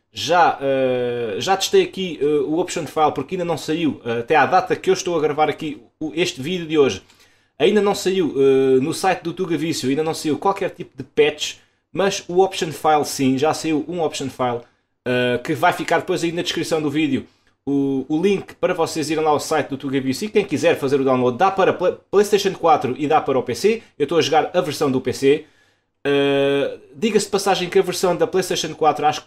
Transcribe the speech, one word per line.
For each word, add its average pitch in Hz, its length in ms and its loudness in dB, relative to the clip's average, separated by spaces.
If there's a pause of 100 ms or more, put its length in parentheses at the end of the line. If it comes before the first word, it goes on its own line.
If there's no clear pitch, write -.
(140)
já, 139 460 2
eh, 123 760 -2
já 190 180 0
testei 190 280 2
aqui, 180 360 -6
eh, 143 60 2
o 151 320 0
option 170 260 -4
file, 151 300 0
porque 143 200 -6
ainda 175 120 -4
não 165 100 -2
saiu, 156 480 -2
eh, 117 140 -4
até 135 180 0
à 139 80 6
data 175 320 2
que - 140 -2
eu - 20 4
estou 175 240 -2
a 156 60 -2
gravar 151 260 2
aqui 156 320 -8 (180)
o, - 160 -6
este 165 280 -4
vídeo 170 240 -6
de 151 100 -4
hoje. 131 260 4 (560)
Ainda 202 220 4
não 202 140 2
saiu, 185 420 0
eh, 135 420 4
no 151 140 0
site 185 300 -2
do 170 100 -6
Tuga 170 240 -4
Vício, 143 320 -4
ainda 143 140 0
não 160 100 -2
saiu 147 240 -2
qualquer 196 320 -2
tipo - 260 -14
de 135 80 -12
patch, - 520 0 (360)
mas 185 380 -2
o 180 140 4
option 185 300 -2
file 151 340 2
sim, 131 320 0
já 147 160 2
saiu 156 340 -4
um 175 140 -6
option 139 260 -4
file, 127 320 -4 (460)
eh, 123 360 0
que 156 120 -4
vai 160 180 2
ficar 160 280 -2
depois 160 220 -4
aí 170 80 -2
na 165 120 -4
descrição 160 400 -4
do 151 80 -2
vídeo. 135 360 -2 (380)
O, 139 420 -2
o 156 140 -2
link 196 360 -2
para 175 180 0
vocês 160 340 -2
irem 156 160 -2
lá 156 60 4
ao 147 100 2
site 151 280 -2
do 135 100 -8
Tuga 139 200 -4
Vício, 131 280 -2
e - 20 -8
quem 208 160 0
quiser 147 320 2
fazer 139 240 0
o 135 40 0
download, 127 340 2
dá 190 120 4
para 170 220 2
Play-, - 240 0 (140)
PlayStation 196 420 2
quatro 147 460 2
e 147 80 -2
dá 151 120 4
para 135 200 0
o 120 40 2
P 120 120 -6
C. 220 280 0 (160)
Eu 147 40 -4
estou 160 160 2
a - 20 6
jogar 147 320 2
a 175 80 2
versão 151 300 0
do 131 100 0
P 127 100 -4
C. 135 360 2 (580)
Eh, 139 760 0 (180)
diga-se 208 300 0
de - 40 -14
passagem 185 400 0
que 196 80 2
a 185 40 6
versão 175 340 0
da 160 100 2
PlayStation 170 480 -2
quatro 147 320 0
acho - 200 -2